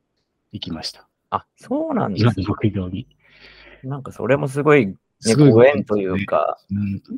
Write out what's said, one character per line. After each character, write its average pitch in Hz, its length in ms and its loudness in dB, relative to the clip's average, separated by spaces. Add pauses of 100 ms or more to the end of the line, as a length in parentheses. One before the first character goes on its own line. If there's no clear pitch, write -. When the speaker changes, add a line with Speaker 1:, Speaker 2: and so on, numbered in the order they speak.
(520)
Speaker 1:
行 101 120 -14
き 87 80 -12
ま 82 120 -12
し - 80 -10
た。 - 160 -20 (220)
Speaker 2:
あ、 - 160 -6 (100)
そ 311 360 -8
う - 20 -6
な 160 140 -2
ん 104 60 -6
で 87 60 -8
す 107 60 2
ね。 117 120 2
Speaker 1:
今 87 120 -6
の - 60 -4
牧 104 160 -2
場 92 180 -6
に。 92 180 -12 (760)
Speaker 2:
な 135 140 -10
ん 135 60 -14
か 95 80 -14
そ 104 160 -10
れ 135 80 2
も 147 140 -4
す 139 120 -6
ご 147 140 4
い 117 120 4
ね、 92 80 -10 (260)
Speaker 1:
す 113 160 2
ご 147 100 8
い 127 40 8
Speaker 2:
ご 117 140 8
縁 135 200 2
と 104 120 -2
い 98 100 -2
う 98 180 -4
か。 - 320 -2 (120)
Speaker 1:
う 98 40 -6
ん。 101 280 -6 (160)